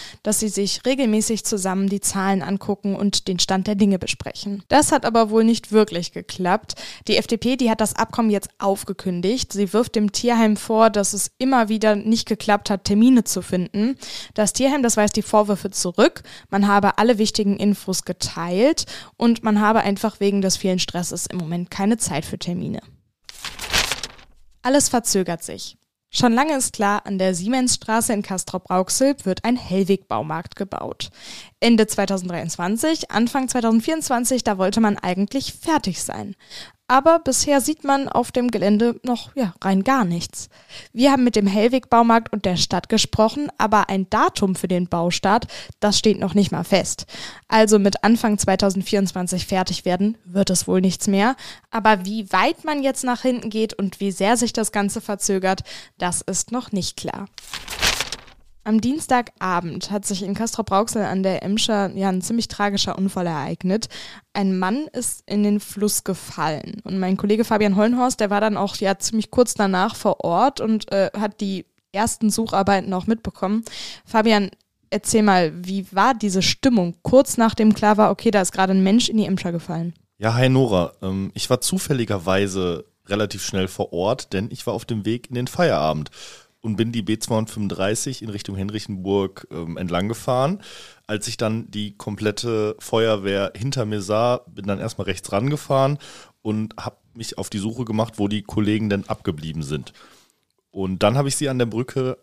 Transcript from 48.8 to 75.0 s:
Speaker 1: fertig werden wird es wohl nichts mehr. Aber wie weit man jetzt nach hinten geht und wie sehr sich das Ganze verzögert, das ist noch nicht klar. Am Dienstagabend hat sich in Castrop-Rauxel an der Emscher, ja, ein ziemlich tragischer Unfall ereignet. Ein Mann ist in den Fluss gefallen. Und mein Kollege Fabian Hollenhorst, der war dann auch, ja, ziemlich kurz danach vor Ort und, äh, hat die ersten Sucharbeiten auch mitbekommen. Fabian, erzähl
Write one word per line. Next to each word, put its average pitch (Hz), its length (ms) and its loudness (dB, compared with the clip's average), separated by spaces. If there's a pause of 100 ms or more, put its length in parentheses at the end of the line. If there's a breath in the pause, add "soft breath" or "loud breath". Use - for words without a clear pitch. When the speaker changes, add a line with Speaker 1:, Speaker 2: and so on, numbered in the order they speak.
Speaker 1:
fertig 185 400 -2
werden 190 400 0
wird 185 240 0
es - 180 0
wohl 185 140 4
nichts 185 240 0
mehr. 208 300 2 (340 loud breath)
Aber 214 340 4
wie 202 260 -6
weit 233 340 0
man 294 180 -2
jetzt 262 220 -2
nach 247 180 -2
hinten 247 260 0
geht 220 240 -2
und - 280 -4
wie 196 100 0
sehr 208 260 2
sich 233 160 0
das 226 180 -2
Ganze 202 300 -2
verzögert, 190 640 -2 (340 loud breath)
das 180 240 -4
ist - 320 -6
noch 247 200 -6
nicht - 260 -4
klar. - 280 -6 (1400)
Am 220 160 2
Dienstagabend 190 1080 -2
hat 202 160 -4
sich 196 160 -4
in 202 120 -4
Castrop-Rauxel 220 680 -2
an 190 220 -2
der 185 180 -2
Emscher, 202 540 0
ja, 190 120 0
ein 185 140 0
ziemlich 233 240 -2
tragischer 202 500 -2
Unfall 185 300 -2
ereignet. 170 640 -4 (460 loud breath)
Ein 190 220 0
Mann 208 360 -2
ist - 340 -6
in 208 160 0
den 208 160 2
Fluss - 460 -4
gefallen. - 800 -6
Und 190 160 -4
mein 185 160 0
Kollege 214 280 2
Fabian 208 300 2
Hollenhorst, 247 460 2
der 208 100 0
war 202 100 2
dann 214 160 0
auch, 196 200 -2
ja, 190 240 0
ziemlich - 320 -4
kurz 247 220 2
danach 190 420 0
vor - 260 -2
Ort 180 380 0
und, 220 320 -2
äh, 196 260 0
hat 202 220 -6
die 196 260 -6 (240)
ersten 214 400 0
Sucharbeiten 196 640 0
auch 185 140 -4
mitbekommen. 220 560 -2 (400 loud breath)
Fabian, 214 480 2 (380)
erzähl 214 340 2